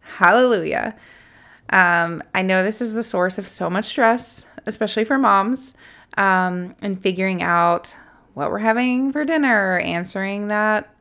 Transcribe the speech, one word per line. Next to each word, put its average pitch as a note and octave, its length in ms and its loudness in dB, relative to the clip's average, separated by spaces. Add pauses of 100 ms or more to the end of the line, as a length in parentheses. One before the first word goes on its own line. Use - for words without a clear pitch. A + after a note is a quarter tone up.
(180)
Hallelujah. G#3 760 2 (720)
Um, E3+ 540 2 (100)
I F#3+ 80 0
know F#3 220 2
this G#3+ 180 -2
is A3 140 -6
the A#3 80 -4
source F#3 340 -2
of G3 100 -10
so E3+ 220 -6
much F#3+ 160 -2
stress, - 640 0 (180)
especially G#3+ 400 -2
for C4+ 140 0
moms, G#3+ 560 0 (420)
um, F#3 640 0
and G3 180 -6
figuring F#3 440 -2
out E3+ 520 2 (380)
what D3 160 -4
we're G3+ 80 -2
having B3 540 0
for D4 120 -2
dinner, A#3+ 540 2
answering F#3+ 680 -4
that G#3+ 420 0 (120)